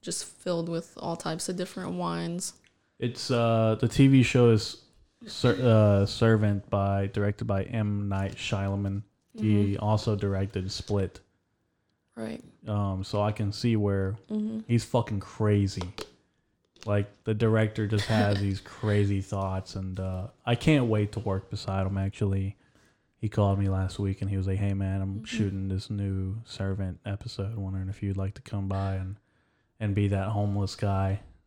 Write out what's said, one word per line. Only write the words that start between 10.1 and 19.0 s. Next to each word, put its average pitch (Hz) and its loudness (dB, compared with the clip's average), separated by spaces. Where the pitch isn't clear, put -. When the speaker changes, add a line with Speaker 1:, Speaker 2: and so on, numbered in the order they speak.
Speaker 2:
directed 98 -2
Split. - -4
Speaker 1:
Right. - -10
Speaker 2:
Um, 101 -2
so 104 -2
I 104 0
can 104 -4
see 117 0
where 98 0
Speaker 1:
Mm-hmm. 214 -4
Speaker 2:
he's 120 2
fucking 110 -2
crazy. 101 0
Like, 104 0
the 110 0
director 110 2
just 104 0
has 104 2
Speaker 1:
<laughs> - -2
Speaker 2:
these 98 -2
crazy 101 0